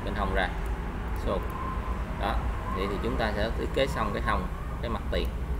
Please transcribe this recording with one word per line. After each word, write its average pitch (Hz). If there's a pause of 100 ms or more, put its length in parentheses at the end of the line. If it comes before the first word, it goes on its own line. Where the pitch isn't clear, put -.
bên 98
hông 98
ra. 95 (760)
Xô. 104 (840)
Đó. 110 (420)
Vậy 95
thì 101
chúng 120
ta 113
sẽ 107
thiết 120
kế 135
xong 113
cái 117
hông, 101 (360)
cái 120
mặt 107 (100)
tiền. 87 (320)